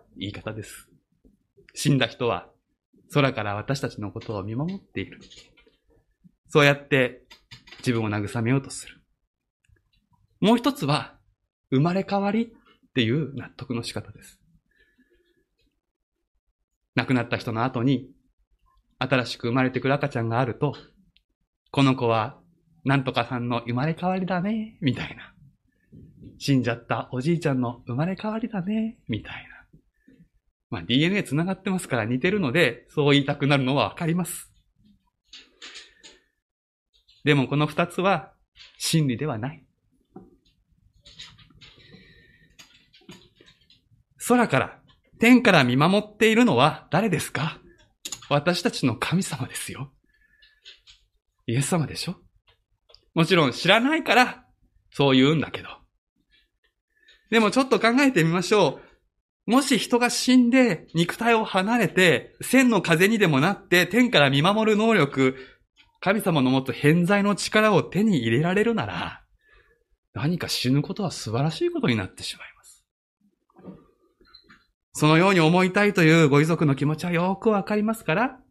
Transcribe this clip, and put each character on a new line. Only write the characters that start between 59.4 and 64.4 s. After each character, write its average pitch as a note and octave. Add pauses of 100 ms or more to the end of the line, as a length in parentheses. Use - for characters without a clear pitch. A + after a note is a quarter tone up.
う。 -
も B3
し C4+
人 -
が A#3+
死 -
ん A#3+
で、 A#3+
肉 E3+
体 A#3
を A3
離 G3
れ A3
て、 F3
千 B3+
の G3+
風 E3+
に A3+
で G3
も C#3+
な F3+
っ -
て、 F3+
天 A#3+
か D#3+
ら C#3
見 C#3